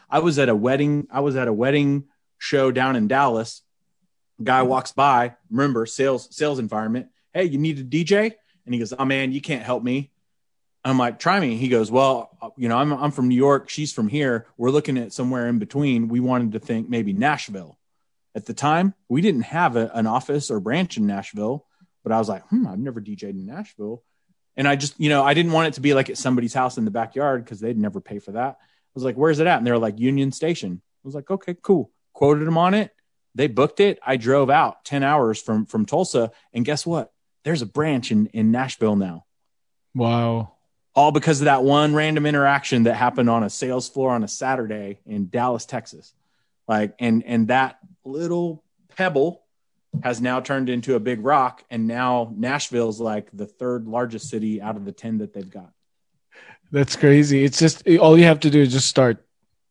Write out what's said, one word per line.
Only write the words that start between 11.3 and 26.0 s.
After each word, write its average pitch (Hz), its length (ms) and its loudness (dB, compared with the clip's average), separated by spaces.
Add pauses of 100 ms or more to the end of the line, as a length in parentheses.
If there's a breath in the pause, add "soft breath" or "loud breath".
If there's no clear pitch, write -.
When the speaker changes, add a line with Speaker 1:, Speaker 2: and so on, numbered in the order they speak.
Speaker 1:
me." 123 160 -2
He 127 120 -4
goes, 113 220 2
"Well, 131 520 2
uh, 113 160 -14
you 120 100 -2
know, 117 80 0
I'm, 147 160 0
I'm 143 200 -2
from 127 160 0
New 127 60 4
York. 135 360 2
She's 151 240 -6
from 110 140 -2
here. 123 380 -2 (120)
We're 120 120 0
looking 143 280 0
at 117 160 -10
somewhere 123 340 -4
in 120 100 0
between. 117 500 -2
We 120 120 0
wanted 123 320 0
to 110 80 -6
think 113 300 -6
maybe 110 240 -2
Nashville." 101 640 -4 (560)
At 202 100 -10
the - 80 -12
time, 175 400 0 (160)
we 135 140 0
didn't 151 220 0
have 165 300 0
a, 113 200 0
an 113 120 0
office 135 440 -2
or 110 100 -2
branch 135 380 -2
in 107 80 0
Nashville, 104 580 -6 (400)
but 110 80 -4
I 113 60 2
was 107 100 -2
like, 98 200 -10
"Hmm, 233 180 0
I've 95 120 -8
never 120 220 -8
D 104 160 -12
J'd 101 140 -12
in 95 160 -12
Nashville." 117 580 -14 (500)
And 135 140 -2
I 143 80 2
just, 143 240 -8
you 156 80 0
know, 143 160 2
I 143 80 4
didn't 170 200 2
want 160 160 2
it 147 60 -6
to 139 60 -12
be 143 140 2
like 135 160 0